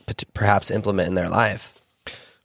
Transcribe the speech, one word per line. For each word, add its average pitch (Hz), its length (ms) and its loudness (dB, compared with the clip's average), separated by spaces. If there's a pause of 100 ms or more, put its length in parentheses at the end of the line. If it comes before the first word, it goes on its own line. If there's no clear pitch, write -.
p-, - 280 -6
perhaps 101 360 2
implement 98 380 0
in 92 60 -2
their 87 140 0
life? 104 440 0 (720)